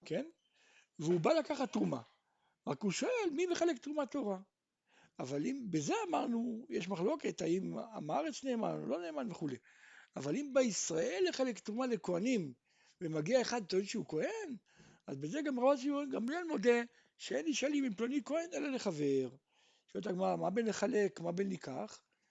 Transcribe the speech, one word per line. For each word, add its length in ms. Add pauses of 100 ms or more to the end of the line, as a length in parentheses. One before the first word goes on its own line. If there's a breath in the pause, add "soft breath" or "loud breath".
כן? 220 (720 soft breath)
והוא 220
בא 120
לקחת 400
תרומה. 280 (640)
רק 160
הוא 80
שואל, 420
מי 140
מחלק 320
תרומת 320
תורה? 280 (800 soft breath)
אבל 280
אם 240
בזה 240 (140)
אמרנו, 600
יש 200
מחלוקת, 540
האם 320 (220)
עם 140
הארץ 340
נאמן 380
או 40
לא 160
נאמן 280
וכולי. 260 (600 loud breath)
אבל 200
אם 180
בישראל 760
לחלק 300
תרומה 280
לכהנים, 640 (480 soft breath)
ומגיע 400
אחד 260
טוען 180
שהוא 240
כהן, 480 (500 loud breath)
אז 100
בזה 260
גם 180
רבי 220
שמעון 280
גמליאל 340
מודה 380 (360 soft breath)
שאין 300
נשאלים 360
עם 100
פלוני 300
כהן 280
אלא 200
לחבר. 560 (580 soft breath)
שואלת 200
הגמרא, 300
מה 140
בין 160
לחלק, 540
מה 120
בין 160
ניקח? 540 (280)